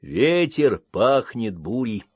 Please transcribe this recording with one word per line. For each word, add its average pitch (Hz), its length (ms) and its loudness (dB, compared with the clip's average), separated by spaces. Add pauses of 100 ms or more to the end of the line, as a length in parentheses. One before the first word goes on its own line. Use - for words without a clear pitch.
«Ветер 147 800 2 (100)
пахнет 117 640 0
бурей». 107 480 -6 (100)